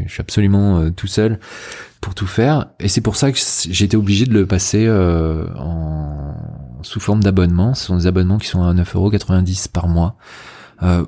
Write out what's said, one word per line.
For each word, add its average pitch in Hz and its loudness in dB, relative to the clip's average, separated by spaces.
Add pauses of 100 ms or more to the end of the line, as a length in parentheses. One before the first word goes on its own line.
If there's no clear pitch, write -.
je 85 -10
suis - -8
absolument, 101 2
euh, 80 2
tout 92 -6
seul 107 0 (640)
pour 95 -8
tout 95 -6
faire. 131 0 (120)
Et 95 -2
c'est 110 0
pour 104 0
ça 139 2
que - -2
c-, - -2
j'ai 98 0
été 101 2
obligé 101 2
de 120 0
le 101 4
passer, 101 0
euh, 85 2 (100)
en, 147 -6 (480)
sous - -10
forme 104 2
d'abonnement. 95 4
Ce - -6
sont 90 0
des 85 2
abonnements 92 2
qui 101 -4
sont 92 0
à 87 4
neuf 90 0
euros 95 2
quatre-vingt-dix 92 0
par 85 -2
mois, 85 0 (680)
euh, 87 2